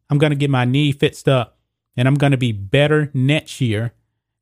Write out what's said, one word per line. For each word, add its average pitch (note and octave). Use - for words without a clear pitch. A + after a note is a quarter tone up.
I'm D3
gonna D3
get C#3+
my B2+
knee C#3
fixed -
up, B2+
and B2
I'm C#3+
gonna C#3
be B2
better C#3+
next C#3
year, A2+